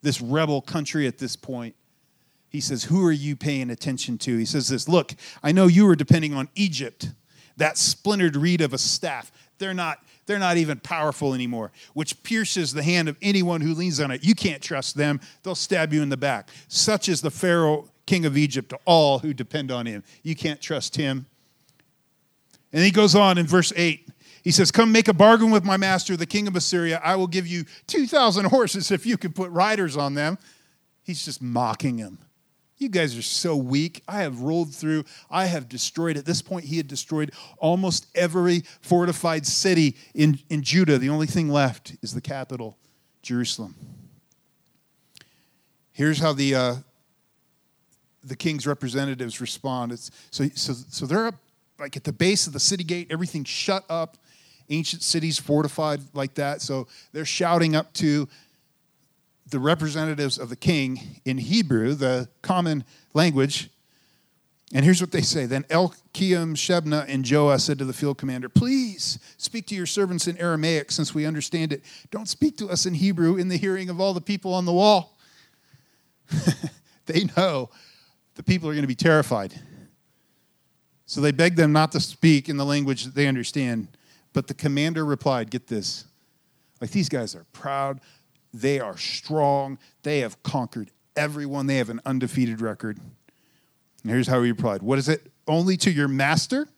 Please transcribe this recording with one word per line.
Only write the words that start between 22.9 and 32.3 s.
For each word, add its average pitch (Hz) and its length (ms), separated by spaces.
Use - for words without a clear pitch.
goes 190 240
on 196 220
in 170 100
verse 170 300
eight. 165 320
He 175 80
says, 190 200
"Come 226 200
make 226 160
a 214 60
bargain 220 380
with 208 120
my 190 140
master, 190 400
the 165 80
king 208 240
of 180 80
Assyria. 170 440
I 170 140
will 185 120
give 175 200
you 170 160
two 294 200
thousand 214 400
horses 202 440
if 190 140
you 226 100
can 180 160
put 180 200
riders 185 440
on 143 200
them." 151 220
He's 170 220
just - 180
mocking 123 560
him. 110 200